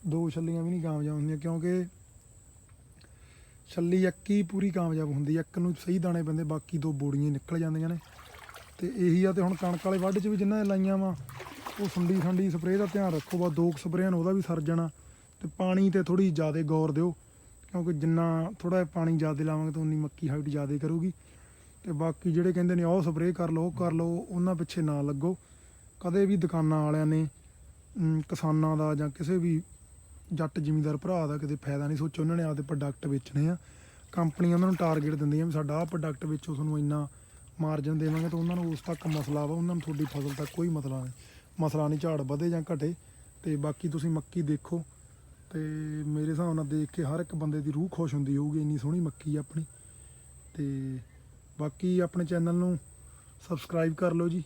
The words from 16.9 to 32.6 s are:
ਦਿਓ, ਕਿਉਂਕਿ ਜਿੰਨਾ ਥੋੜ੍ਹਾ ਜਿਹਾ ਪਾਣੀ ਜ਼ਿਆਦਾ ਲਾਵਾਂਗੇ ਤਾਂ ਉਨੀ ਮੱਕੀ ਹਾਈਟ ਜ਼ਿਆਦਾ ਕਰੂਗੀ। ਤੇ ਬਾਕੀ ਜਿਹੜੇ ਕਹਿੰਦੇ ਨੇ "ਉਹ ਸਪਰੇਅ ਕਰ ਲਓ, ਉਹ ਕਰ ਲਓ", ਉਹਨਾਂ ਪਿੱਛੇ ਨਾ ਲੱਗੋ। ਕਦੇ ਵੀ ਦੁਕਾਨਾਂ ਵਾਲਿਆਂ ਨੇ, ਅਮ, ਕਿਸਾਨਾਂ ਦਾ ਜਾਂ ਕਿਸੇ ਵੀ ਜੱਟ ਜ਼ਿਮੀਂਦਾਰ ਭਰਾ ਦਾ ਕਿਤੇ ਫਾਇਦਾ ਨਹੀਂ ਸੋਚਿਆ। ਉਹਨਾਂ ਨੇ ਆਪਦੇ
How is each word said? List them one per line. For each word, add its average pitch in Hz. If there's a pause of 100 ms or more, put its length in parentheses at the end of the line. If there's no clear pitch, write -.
ਦਿਓ, 165 (600)
ਕਿਉਂਕਿ 175
ਜਿੰਨਾ 165
ਥੋੜ੍ਹਾ 180
ਜਿਹਾ 170
ਪਾਣੀ 165
ਜ਼ਿਆਦਾ 156
ਲਾਵਾਂਗੇ 156
ਤਾਂ 160
ਉਨੀ 156
ਮੱਕੀ 151
ਹਾਈਟ 143
ਜ਼ਿਆਦਾ 143
ਕਰੂਗੀ। 160 (680)
ਤੇ 185
ਬਾਕੀ 160
ਜਿਹੜੇ 175
ਕਹਿੰਦੇ 175
ਨੇ 175
"ਉਹ 170
ਸਪਰੇਅ 170
ਕਰ 165
ਲਓ, 160
ਉਹ 175
ਕਰ 175
ਲਓ", 170
ਉਹਨਾਂ 180
ਪਿੱਛੇ 170
ਨਾ 147
ਲੱਗੋ। 147 (640)
ਕਦੇ 185
ਵੀ 196
ਦੁਕਾਨਾਂ 156
ਵਾਲਿਆਂ 156
ਨੇ, 156 (720)
ਅਮ, 160
ਕਿਸਾਨਾਂ 156
ਦਾ 151
ਜਾਂ 147
ਕਿਸੇ 170
ਵੀ 165 (720)
ਜੱਟ 156
ਜ਼ਿਮੀਂਦਾਰ 151
ਭਰਾ 175
ਦਾ 147
ਕਿਤੇ 147
ਫਾਇਦਾ 143
ਨਹੀਂ 151
ਸੋਚਿਆ। 156
ਉਹਨਾਂ 165
ਨੇ 170
ਆਪਦੇ 151